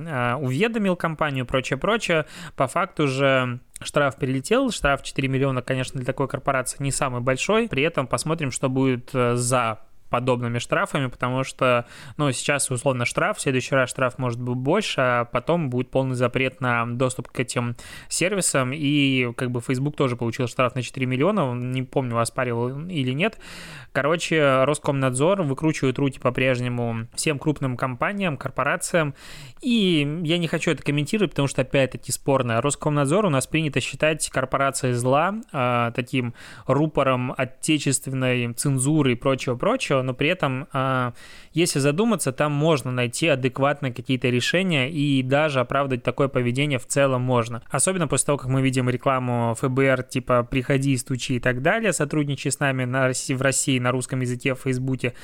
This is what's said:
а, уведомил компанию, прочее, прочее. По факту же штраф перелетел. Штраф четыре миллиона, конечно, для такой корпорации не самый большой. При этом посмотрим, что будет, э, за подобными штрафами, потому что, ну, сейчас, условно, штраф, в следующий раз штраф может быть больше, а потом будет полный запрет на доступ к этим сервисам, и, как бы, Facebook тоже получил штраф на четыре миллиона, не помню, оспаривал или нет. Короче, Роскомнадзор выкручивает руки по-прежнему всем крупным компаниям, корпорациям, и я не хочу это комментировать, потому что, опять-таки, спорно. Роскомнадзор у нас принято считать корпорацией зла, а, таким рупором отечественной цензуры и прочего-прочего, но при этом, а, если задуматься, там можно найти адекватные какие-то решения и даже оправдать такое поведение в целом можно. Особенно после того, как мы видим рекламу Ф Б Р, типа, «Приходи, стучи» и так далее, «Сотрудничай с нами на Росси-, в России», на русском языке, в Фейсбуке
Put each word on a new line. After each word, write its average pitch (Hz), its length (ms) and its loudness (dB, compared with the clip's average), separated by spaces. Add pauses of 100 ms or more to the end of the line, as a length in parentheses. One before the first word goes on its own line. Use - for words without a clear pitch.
а, 123 280 0
уведомил 185 600 0
компанию, 147 500 -2
прочее, 131 320 -2
прочее. 175 480 0 (280)
По 135 120 0
факту 175 420 -2
же 131 520 2 (220)
штраф 143 340 0
перелетел. 147 540 0
Штраф 139 320 0
четыре - 260 -4
миллиона, 131 340 0
конечно, 131 360 -4
для 127 80 -6
такой 135 220 -2
корпорации 131 540 -4
не 139 100 -2
самый 127 280 -2
большой. 131 480 0
При 131 140 0
этом 151 240 0
посмотрим, 151 440 -2
что - 180 -2
будет, 131 460 0
э, 120 200 2
за 120 460 0 (280)
подобными 123 500 0
штрафами, 151 500 -2
потому 127 340 -2
что, 123 420 2 (320)
ну, 147 140 2
сейчас, 139 400 -2
условно, 123 340 0
штраф, 170 340 -2
в - 20 -8
следующий 131 340 0
раз 131 160 4
штраф 127 280 -2
может 123 220 -2
быть 123 160 -2
больше, 151 440 0
а 123 240 2
потом 156 440 0
будет 123 220 -2
полный 131 240 0
запрет 127 460 0
на 120 260 2
доступ 123 420 -2
к - 120 -4
этим 120 340 -2 (340)
сервисам, 160 640 0
и, 139 640 2
как 127 140 -2
бы, 123 100 -2
Facebook 135 360 -2
тоже 123 200 0
получил 120 300 -2
штраф 127 300 0
на 123 60 -2
четыре 131 240 -4
миллиона, 139 480 2
не 127 280 -4
помню, 123 360 -2
оспаривал 123 680 -2
или 143 260 -2
нет. 175 260 -2 (540)
Короче, 143 720 4
Роскомнадзор 143 800 2
выкручивает 139 560 0
руки 139 220 -2
по-прежнему 123 920 0
всем 147 240 -2
крупным 135 380 -2
компаниям, 160 600 -2
корпорациям, 151 760 0 (460)
и 180 640 2
я 165 160 0
не 170 80 0
хочу 170 240 0
это 143 140 -2
комментировать, 147 480 0
потому 139 160 0
что, - 140 0
опять-таки, 131 500 0
спорно. 120 480 2
Роскомнадзор 147 680 2
у 170 40 4
нас 131 160 2
принято 156 340 0
считать - 500 0
корпорацией 135 640 0
зла, 139 400 2 (180)
а, 123 400 2
таким 123 420 -2 (320)
рупором 135 720 2
отечественной 127 1160 -2
цензуры 139 600 2
и - 20 2
прочего-прочего, 139 880 0
но 131 100 -2
при 139 160 0
этом, 143 440 -2
а, 131 420 0 (400)
если 156 240 2
задуматься, 151 540 2
там 147 200 0
можно 143 400 2
найти 123 360 0
адекватные 135 680 0
какие-то 127 340 -2
решения 143 640 2
и 143 320 2
даже 139 380 2
оправдать 135 420 0
такое 131 260 0
поведение 131 500 0
в - 80 -8
целом 135 360 2
можно. 120 480 0
Особенно 170 360 0
после 135 200 0
того, 143 120 2
как 127 100 -6
мы 131 120 2
видим 127 300 2
рекламу 123 640 0
Ф 131 180 0
Б 135 160 2
Р, 131 160 4
типа, 123 400 0
«Приходи, 135 560 0
стучи» 127 380 -4
и 120 40 -4
так 127 220 0
далее, 202 320 2
«Сотрудничай 143 580 -2
с - 80 -6
нами 131 240 0
на 131 240 2
Росси-, 131 260 -2
в 127 60 -2
России», 135 380 2
на 123 120 2
русском 127 300 -2
языке, 123 340 -2
в 127 60 -8
Фейсбуке 127 640 -2